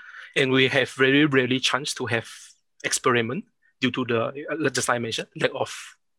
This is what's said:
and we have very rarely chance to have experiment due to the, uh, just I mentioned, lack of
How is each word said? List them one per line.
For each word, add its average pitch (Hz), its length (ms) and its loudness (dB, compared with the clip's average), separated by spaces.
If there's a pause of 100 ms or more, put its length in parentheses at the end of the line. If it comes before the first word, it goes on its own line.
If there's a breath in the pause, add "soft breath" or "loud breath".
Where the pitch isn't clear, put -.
(360 loud breath)
and 131 160 2
we 131 160 6
have 127 240 0
very 135 340 4
rarely 131 340 2
chance 131 360 -2
to 127 100 -6
have 117 240 -2 (540)
experiment 123 640 0 (360)
due 127 100 2
to 131 140 -4
the, 123 440 -2
uh, 151 200 -2
just 127 200 -2
I 120 100 0
mentioned, 117 280 -6 (120)
lack 135 160 0
of - 160 -4 (480)